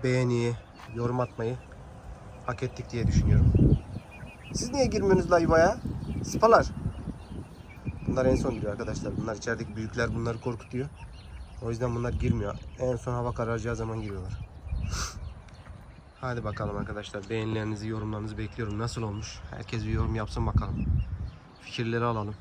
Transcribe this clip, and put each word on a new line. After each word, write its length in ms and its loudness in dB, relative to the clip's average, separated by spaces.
Beğeniyi, 500 4
yorum 260 0
atmayı 360 -2
hak 120 -4
ettik 300 -6
diye 140 0
düşünüyorum. 460 6
Siz 180 -4
niye 140 4
girmiyorsunuz 440 4
la 80 8
yuvaya? 380 8
Sıpalar. 420 8
Bunlar 200 2
en 80 8
son 200 2
giriyor 180 -2
arkadaşlar. 440 -4
Bunlar 200 -4
içerideki 400 -4
büyükler, 380 -2
bunları 260 -4
korkutuyor. 480 -6
O 80 -4
yüzden 240 0
bunlar 180 0
girmiyor. 420 0
En 180 0
son 160 -4
hava 200 -2
kararacağı 440 -2
zaman 260 -4
giriyorlar. 300 -6
Hadi 240 -6
bakalım 320 -4
arkadaşlar. 540 -6
Beğenilerinizi, 580 -2
yorumlarınızı 500 -4
bekliyorum. 400 -4
Nasıl 240 -4
olmuş? 380 -6
Herkes 340 -6
bir 60 -2
yorum 240 2
yapsın 320 0
bakalım. 400 2
Fikirleri 440 -2
alalım. 360 -2